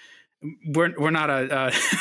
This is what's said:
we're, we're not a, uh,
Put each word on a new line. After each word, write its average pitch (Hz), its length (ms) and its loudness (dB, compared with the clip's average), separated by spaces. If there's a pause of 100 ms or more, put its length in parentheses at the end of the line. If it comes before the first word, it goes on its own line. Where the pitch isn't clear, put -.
(680)
we're, 165 320 2
we're 156 120 2
not 156 200 0
a, 135 240 0
uh, 131 180 0 (280)